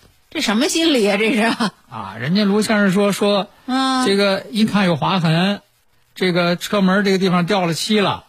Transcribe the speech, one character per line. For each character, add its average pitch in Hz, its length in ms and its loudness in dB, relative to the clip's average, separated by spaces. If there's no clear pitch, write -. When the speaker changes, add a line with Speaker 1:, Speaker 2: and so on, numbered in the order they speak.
Speaker 1:
这 330 100 -6
什 208 160 -2
么 285 120 2
心 330 260 0
理 208 140 2
啊， 202 80 2
这 220 160 0
是？ 220 100 0
Speaker 2:
啊， 107 300 -14
人 143 160 -2
家 214 100 2
卢 202 160 2
先 208 180 0
生 202 120 4
说， 202 220 2
说， 202 360 -2
Speaker 1:
嗯。 262 380 -2
Speaker 2:
这 196 120 0
个 202 340 0
一 220 140 2
看 202 200 0
有 175 120 2
划 165 240 -2
痕， 170 400 0
这 185 180 -2
个 175 240 0
车 202 240 -2
门 190 240 2
这 196 80 2
个 190 60 2
地 190 120 0
方 175 160 2
掉 190 200 0
了 165 80 -2
漆 214 260 0
了。 131 280 -2